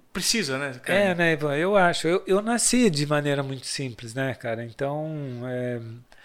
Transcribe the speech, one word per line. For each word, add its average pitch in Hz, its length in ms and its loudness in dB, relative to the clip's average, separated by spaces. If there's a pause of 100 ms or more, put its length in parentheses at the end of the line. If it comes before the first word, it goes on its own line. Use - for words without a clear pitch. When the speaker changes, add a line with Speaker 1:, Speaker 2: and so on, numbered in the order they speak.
(120)
Speaker 1:
Precisa, 175 460 0
né, 135 240 -6
cara? 180 160 0
Speaker 2:
É, 196 160 4
né, 170 200 4
Ivan? 143 220 0
Eu 185 200 2
acho. 175 320 4
Eu, 185 180 2
eu 196 160 2
nasci 233 480 4
de 147 160 0
maneira 147 340 0
muito 135 280 -6
simples, 117 460 -8
né, 135 200 -2
cara? 117 300 -6
Então, 139 800 -6
é... 123 340 -4 (440)